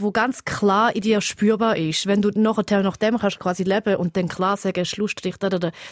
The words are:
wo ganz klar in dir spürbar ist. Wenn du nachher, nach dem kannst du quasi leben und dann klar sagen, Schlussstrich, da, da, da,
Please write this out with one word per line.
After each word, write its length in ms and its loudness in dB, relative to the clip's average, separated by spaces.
wo 100 0
ganz 360 -2
klar 500 2
in 60 -4
dir 180 2
spürbar 560 2
ist. 300 -2
Wenn 160 2
du 80 2
nachher, 520 2
nach 140 0
dem 220 0
kannst 180 0
du 40 -16
quasi 240 -2
leben 320 2
und 200 -2
dann 120 0
klar 280 0
sagen, 300 -2
Schlussstrich, 500 -4
da, 140 -2
da, 80 0
da, 120 -2